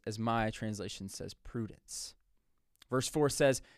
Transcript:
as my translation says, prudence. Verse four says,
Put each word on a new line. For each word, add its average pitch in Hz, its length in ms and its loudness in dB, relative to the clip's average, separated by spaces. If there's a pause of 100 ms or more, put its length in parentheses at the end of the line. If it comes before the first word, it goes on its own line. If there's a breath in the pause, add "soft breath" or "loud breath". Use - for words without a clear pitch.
as 107 120 -4
my 113 320 2
translation 101 580 -6
says, 101 260 -10
prudence. - 800 -8 (760)
Verse 127 180 2
four 147 220 4
says, 135 320 4 (160 soft breath)